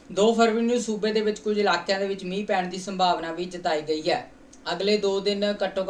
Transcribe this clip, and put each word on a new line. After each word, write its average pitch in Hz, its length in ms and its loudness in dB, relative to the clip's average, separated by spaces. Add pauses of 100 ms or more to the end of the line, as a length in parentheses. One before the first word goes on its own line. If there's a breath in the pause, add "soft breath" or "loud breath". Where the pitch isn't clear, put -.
(120)
ਦੋ 208 220 4
ਫਰਵਰੀ 226 320 4
ਨੂੰ 240 140 2
ਸੂਬੇ 214 320 -2
ਦੇ 220 80 2
ਵਿੱਚ 208 180 0
ਕੁਝ 214 200 -2
ਇਲਾਕਿਆਂ 190 420 2
ਦੇ 202 60 -2
ਵਿੱਚ 196 180 -6
ਮੀਂਹ 190 220 -4
ਪੈਣ 190 220 0
ਦੀ 185 100 -8
ਸੰਭਾਵਨਾ 180 540 0
ਵੀ 170 120 -6
ਜਤਾਈ 175 380 -2
ਗਈ 156 280 -2
ਹੈ। - 200 -2 (420)
ਅਗਲੇ 196 240 2
ਦੋ 196 240 0
ਦਿਨ 202 340 0 (100)
ਘੱਟੋ 190 260 -2